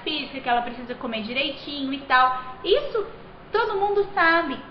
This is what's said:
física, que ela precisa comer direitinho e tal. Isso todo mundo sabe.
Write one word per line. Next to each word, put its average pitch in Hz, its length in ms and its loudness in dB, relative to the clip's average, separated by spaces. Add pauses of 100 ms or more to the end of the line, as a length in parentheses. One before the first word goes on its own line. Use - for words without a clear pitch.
física, 294 380 -6
que 254 80 -4
ela 240 120 4
precisa 240 340 -8
comer 226 280 -6
direitinho 277 680 -4
e 277 60 -6
tal. 254 420 4 (220)
Isso 440 420 2 (460)
todo 427 280 2
mundo 403 340 2
sabe. 330 440 4 (140)